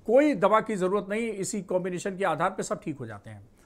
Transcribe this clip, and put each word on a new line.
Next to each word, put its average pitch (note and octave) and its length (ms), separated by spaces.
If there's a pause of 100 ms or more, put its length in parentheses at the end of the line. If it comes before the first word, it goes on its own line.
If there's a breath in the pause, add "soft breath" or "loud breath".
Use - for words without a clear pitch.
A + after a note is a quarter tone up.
कोई C#4 280
दवा G3+ 260
की A3 160
जरूरत F#3 320
नहीं, A3+ 200
इसी G3+ 340
कॉम्बिनेशन F#3 540
के F#3+ 80
आधार E3+ 260
पर G3+ 120
सब - 200
ठीक D3+ 160
हो B2 80
जाते A2 240
हैं। G#2 180 (180 soft breath)